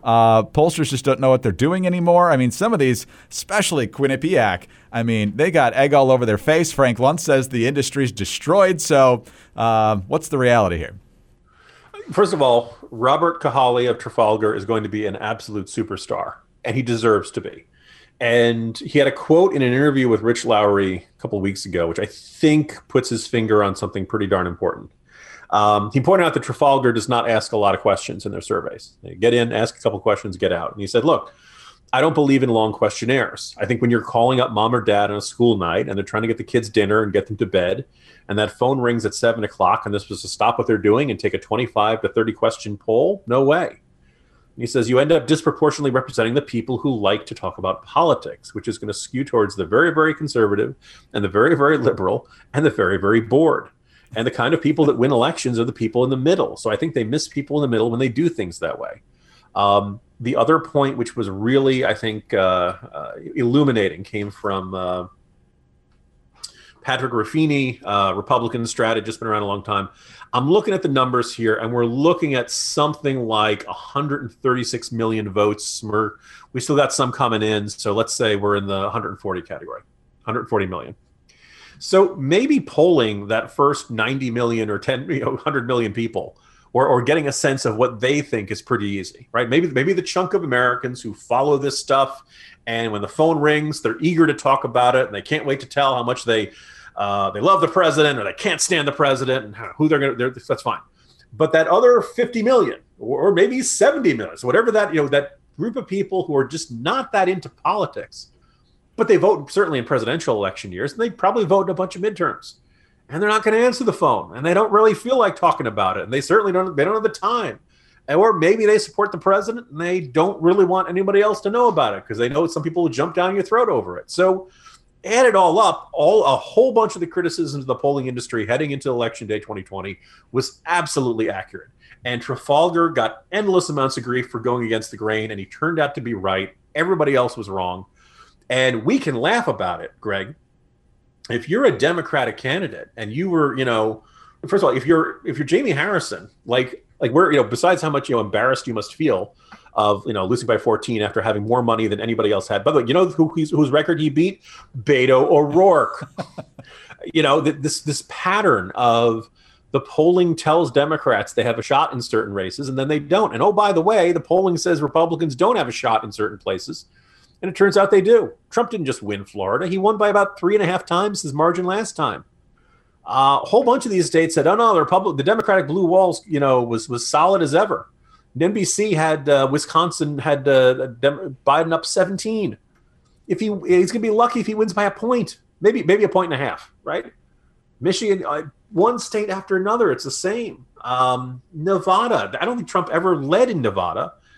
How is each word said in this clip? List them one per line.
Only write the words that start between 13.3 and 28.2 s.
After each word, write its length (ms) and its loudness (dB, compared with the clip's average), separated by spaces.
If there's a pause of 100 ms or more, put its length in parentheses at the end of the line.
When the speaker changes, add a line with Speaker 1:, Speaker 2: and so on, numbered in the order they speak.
Speaker 2:
Cahaly 480 2
of 80 0
Trafalgar 560 0
is 120 -6
going 180 0
to 60 -6
be 160 -4
an 100 -4
absolute 520 -8
superstar, 680 -6 (280)
and 120 -4
he 60 -2
deserves 500 0
to 100 -6
be. 240 -16 (540)
And 580 2
he 220 -2
had 80 4
a 40 0
quote 440 2
in 60 0
an 100 2
interview 380 2
with 120 2
Rich 240 0
Lowry 500 2
a 260 -16
couple 200 -6
weeks 240 -4
ago, 220 -2
which 120 -6
I 60 -2
think 720 0 (100)
puts 220 0
his 160 -6
finger 380 2
on 120 -2
something 300 -6
pretty 220 -4
darn 200 0
important. 440 -6 (580)
Um, 440 2
he 80 2
pointed 240 4
out 80 0
that 100 -2
Trafalgar 480 2
does 160 -2
not 220 0
ask 220 0
a 60 -2
lot 160 2
of 80 -4
questions 440 -2